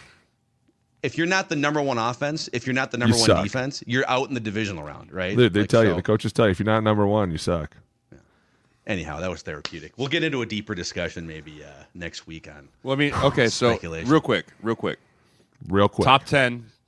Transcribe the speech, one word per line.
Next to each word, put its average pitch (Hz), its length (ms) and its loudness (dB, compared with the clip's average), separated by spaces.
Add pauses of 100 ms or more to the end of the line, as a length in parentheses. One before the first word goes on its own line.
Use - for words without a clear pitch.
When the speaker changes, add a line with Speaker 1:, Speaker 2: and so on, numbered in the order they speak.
(1000)
Speaker 1:
If - 160 -6
you're 165 100 0
not 190 220 0
the 165 60 -4
number 147 260 0
one 135 160 0
offense, 139 560 -4
if 120 120 -6
you're 131 80 -2
not 131 180 -2
the 123 60 -6
Speaker 2:
You - 80 -4
Speaker 1:
number 117 120 4
one 113 80 2
Speaker 2:
suck. 95 180 4
Speaker 1:
defense, 127 420 -6
you're 123 240 0
out 127 200 0
in 143 60 -8
the 123 40 -4
divisional 101 440 -4
round, 76 280 -14
right? 92 240 -4
Speaker 2:
They, 120 140 6
they 95 120 2
Speaker 1:
Like, 104 80 0
Speaker 2:
tell 113 140 6
you, 104 80 4
Speaker 1:
so 85 60 0
Speaker 2:
the 92 40 -2
coaches 107 300 0
tell 120 140 2
you, 101 60 4
if 90 80 0
you're 98 60 -2
not 110 180 2
number 107 240 2
one, 101 240 2
you 78 60 -4
suck. 82 380 -4 (360)
Speaker 1:
Yeah. - 60 -20 (680)
Anyhow, 80 320 -6
that 90 100 -4
was 85 120 -8
therapeutic. 78 560 -12
We'll 131 120 -4
get 156 140 -2
into 139 180 -2
a 117 40 -4
deeper 107 300 -6
discussion 85 520 -8
maybe, 78 360 -16
uh, 71 200 -20 (100)
next 85 320 -14
week 80 220 -16
on 73 220 -20 (140)
Speaker 3:
Well, 135 120 -4
I 139 40 -2
mean, 147 160 0
okay, 135 320 4
so 120 240 2
Speaker 1:
speculation. 85 380 -6
Speaker 3:
real 151 120 6
quick, 95 260 -2 (140)
real 110 140 -2
quick. - 240 -4 (680)
Speaker 2:
Real 98 220 6
quick. - 160 2
Speaker 3:
Top 135 200 6
ten 120 400 0 (220)